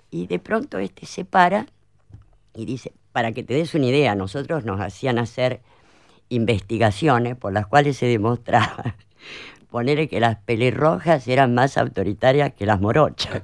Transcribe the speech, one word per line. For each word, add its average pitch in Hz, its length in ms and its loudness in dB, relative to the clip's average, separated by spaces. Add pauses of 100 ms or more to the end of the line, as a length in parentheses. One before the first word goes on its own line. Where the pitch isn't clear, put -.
(120)
y 170 160 -8
de 180 120 -4
pronto 220 400 -4
este - 280 -8
se - 180 -12
para 190 420 2 (880)
y 113 120 -10
dice, - 260 -10 (200)
para 113 200 -2
que 117 100 -8
te 117 120 -6
des 160 200 -2
una 139 120 2
idea, 127 280 2
nosotros 107 500 -4
nos 101 160 -4
hacían 117 380 -4
hacer 123 420 -2 (680)
investigaciones 117 1080 0
por 98 160 -6
las 104 140 -2
cuales 143 300 2
se 127 100 -2
demostraba 117 880 0 (720)
ponele 139 380 -2
que 101 120 -4
las 113 160 2
pelirrojas 143 920 0
eran 127 280 4
más 135 240 2
autoritarias 123 760 0
que 101 100 -8
las 101 160 2
morochas. 107 640 0